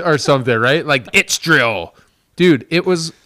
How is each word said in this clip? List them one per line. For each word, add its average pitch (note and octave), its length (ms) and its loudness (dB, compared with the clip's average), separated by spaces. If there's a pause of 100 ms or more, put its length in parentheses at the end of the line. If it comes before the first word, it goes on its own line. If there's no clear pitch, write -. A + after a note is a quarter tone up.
or D#3 140 2
something, C3 400 0
right? C3+ 260 0
Like, C3+ 280 -2
itch - 280 -2
drill. A#2 540 -2 (400)
Dude, E3 340 2
it E3 160 -2
was E3 280 -4 (140)